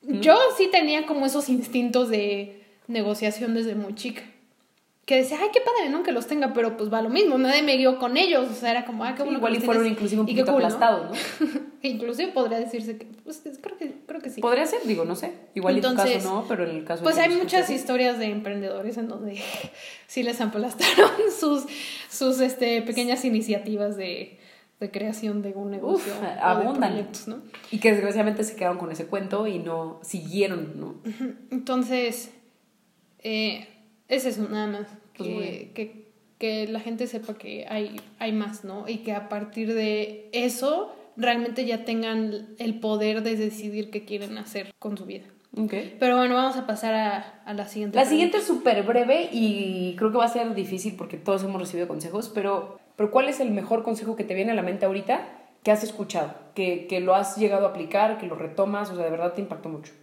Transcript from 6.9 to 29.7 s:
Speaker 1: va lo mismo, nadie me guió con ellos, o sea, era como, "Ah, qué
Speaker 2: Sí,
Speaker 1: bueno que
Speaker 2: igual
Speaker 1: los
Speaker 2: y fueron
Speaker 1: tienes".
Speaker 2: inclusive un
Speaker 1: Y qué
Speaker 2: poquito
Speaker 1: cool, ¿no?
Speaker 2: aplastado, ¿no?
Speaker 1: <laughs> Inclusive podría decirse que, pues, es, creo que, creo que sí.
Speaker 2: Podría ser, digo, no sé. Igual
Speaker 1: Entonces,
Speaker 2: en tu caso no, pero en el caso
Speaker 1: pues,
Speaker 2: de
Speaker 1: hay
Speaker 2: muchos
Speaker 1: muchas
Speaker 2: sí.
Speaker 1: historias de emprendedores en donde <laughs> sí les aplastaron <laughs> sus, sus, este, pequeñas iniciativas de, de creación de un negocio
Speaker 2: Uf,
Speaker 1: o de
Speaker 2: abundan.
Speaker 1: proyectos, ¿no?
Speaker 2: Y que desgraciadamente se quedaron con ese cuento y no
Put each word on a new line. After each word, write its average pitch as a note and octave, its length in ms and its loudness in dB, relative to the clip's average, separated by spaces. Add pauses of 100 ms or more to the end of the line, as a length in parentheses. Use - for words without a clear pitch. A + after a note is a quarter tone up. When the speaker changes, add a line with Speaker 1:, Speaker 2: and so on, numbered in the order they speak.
Speaker 1:
va A3+ 100 2
lo A3+ 80 0
mismo, D4+ 280 4
nadie C4 260 4
me C#4 140 4
guió C4 200 6
con B3+ 200 0
ellos, E4+ 320 4
o A3 40 -6
sea, A#3 180 -2
era A#3+ 140 2
como, A3+ 200 -6
"Ah, B3+ 100 -2
qué C#4+ 80 -2
Speaker 2:
Sí, - 0 -
Speaker 1:
bueno C#4+ 120 -2
que - 40 -2
Speaker 2:
igual A3+ 140 2
Speaker 1:
los A3 100 0
Speaker 2:
y - 20 0
fueron A3+ 180 6
Speaker 1:
tienes". A3 140 2
Speaker 2:
inclusive G#3 240 2
un G#3+ 60 2
Speaker 1:
Y A#3 80 0
qué B3+ 80 4
Speaker 2:
poquito C4+ 100 4
Speaker 1:
cool, C4+ 100 6
¿no? A3+ 40 4
Speaker 2:
aplastado, A3 380 4
¿no? E3+ 80 -8
Speaker 1:
<laughs> - 720 -4
Inclusive A#3+ 500 -2
podría A3+ 260 2
decirse A3+ 380 -6
que, - 80 -16 (180)
pues, - 220 -14
es, C#4 140 -14
creo F#4+ 180 -12
que, C#4+ 160 -8 (120)
creo D#4 140 -10
que C#4+ 100 -10
sí. A3 120 -8
Speaker 2:
Podría B3 240 4
ser, G#4 180 0
digo, G3 220 0
no E3+ 100 -2
sé. - 160 -6 (220)
Igual F#3 220 2
Speaker 1:
Entonces, B3 320 4
Speaker 2:
en B3+ 100 4
tu F#3 80 -2
caso F#3+ 160 0
no, G3 80 -6
pero F#3+ 200 0
en - 60 -6
el D#3 80 -6
caso E3+ 200 -4
Speaker 1:
pues, D#4+ 120 4
Speaker 2:
de E4+ 60 4
Speaker 1:
hay E4 80 6
Speaker 2:
muchos F4 140 4
Speaker 1:
muchas F4+ 240 4
Speaker 2:
sí. - 80 -2
Speaker 1:
historias B3 440 2
de A3 60 -2
emprendedores G3+ 720 -4
en A3+ 100 -6
donde G#3 320 -8 (320)
<laughs> - 360 -18
sí B3+ 160 -4
les A#3+ 180 -2
aplastaron A3+ 680 4 (100)
<laughs> G#4+ 180 2
sus, C#4+ 240 2 (460)
sus, C4 320 0
este, A#3+ 400 2
pequeñas A#3+ 420 0
iniciativas G#3+ 720 0
de, F#3+ 420 -8 (440)
de G3+ 100 -6
creación G#3+ 500 -4
de G3 100 -6
un G3+ 200 -6
negocio G3+ 400 0
Speaker 2:
Uf, G3+ 80 -6
Speaker 1:
o - 60 -4
de E3 60 -4 (100)
Speaker 2:
abundan. G#3+ 500 4
Speaker 1:
proyectos, - 380 -6
¿no? A3+ 80 -10 (340)
Speaker 2:
Y G#3+ 80 -4
que A3 140 6
desgraciadamente G#3 500 2
se - 140 -6
quedaron F3+ 200 0
con E3+ 140 -8
ese D#3+ 140 -8
cuento G3+ 420 -4
y F#3+ 120 -4
no E3 420 -6